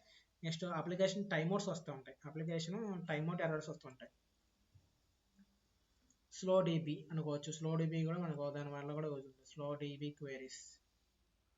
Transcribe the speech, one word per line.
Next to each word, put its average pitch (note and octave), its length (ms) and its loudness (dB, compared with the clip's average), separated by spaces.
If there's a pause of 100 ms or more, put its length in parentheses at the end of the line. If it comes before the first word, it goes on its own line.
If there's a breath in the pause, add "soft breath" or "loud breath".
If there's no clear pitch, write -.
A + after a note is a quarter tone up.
(440 loud breath)
నెక్స్ట్ E3 200 -2
అప్లికేషన్ F3+ 640 2
టైమ్‌అవుట్స్ F3+ 400 4
వస్తూ D#3+ 240 -4
ఉంటాయి, C3 320 -12
అప్లికేషన్ E3 840 -2
టైమ్‌అవుట్ D#3+ 340 0
ఎర్రర్స్ D#3 280 0
వస్తూ D3+ 200 -10
ఉంటాయి. - 220 -16 (2250)
స్లో F#3 280 8
డీబీ D#3+ 500 2
అనుకోవచ్చు, D3+ 400 -2
స్లో D#3+ 240 0
డీబీ D#3+ 300 4
కూడా E3 140 0
మనకు C#3+ 300 0
దాని C#3+ 200 -4
వల్ల C#3+ 240 -4
కూడా D#3 140 -2
అవుతుంది, C#3 380 -8
స్లో D3 280 -6
డీబీ C#3+ 360 -4
క్వెరీస్, C3 520 -8 (960)